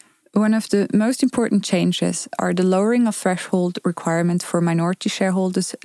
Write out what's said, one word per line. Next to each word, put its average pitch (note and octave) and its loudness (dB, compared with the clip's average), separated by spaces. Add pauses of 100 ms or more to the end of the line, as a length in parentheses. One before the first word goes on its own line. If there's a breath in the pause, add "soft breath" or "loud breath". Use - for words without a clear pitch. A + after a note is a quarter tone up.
(340 soft breath)
One G#3+ 2
of A3 -2
the G3+ 2
most A3 2
important A3 0
changes F3 0 (100)
are F3+ 0
the F3+ 0
lowering G#3+ 2
of G#3 -2
threshold F3+ -2
requirements E3+ -2
for E3+ 0
minority E3+ 0
shareholders F#3 -2